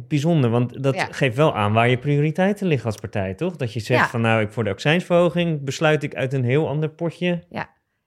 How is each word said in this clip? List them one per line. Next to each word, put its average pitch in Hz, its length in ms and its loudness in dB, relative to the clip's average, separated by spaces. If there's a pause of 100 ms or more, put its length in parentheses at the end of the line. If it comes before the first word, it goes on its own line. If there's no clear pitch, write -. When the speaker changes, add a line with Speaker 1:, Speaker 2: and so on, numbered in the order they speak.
Speaker 1:
bijzonder, 147 420 2
want 120 340 -2
dat 139 120 2
Speaker 2:
Ja. 170 160 -2
Speaker 1:
geeft 127 240 -2
wel 147 200 2
aan 104 180 2
waar 117 160 6
je 123 80 4
prioriteiten 151 680 0
liggen 139 180 0
als 110 120 -4
partij, 95 360 -6
toch? 170 220 -6
Dat 131 180 -6
je 123 60 -6
zegt 123 200 2
Speaker 2:
Ja. 165 80 2
Speaker 1:
van, 117 140 -4
"Nou, 113 200 2
ik, 104 100 -2
voor 120 120 -4
de 104 60 -2
accijnsverhoging 170 920 0
besluit 151 400 0
ik 143 120 -8
uit 127 180 -4
een 131 100 0
heel 131 240 2
ander 151 220 -4
potje." 170 600 -4
Speaker 2:
Ja. - 200 -10 (380)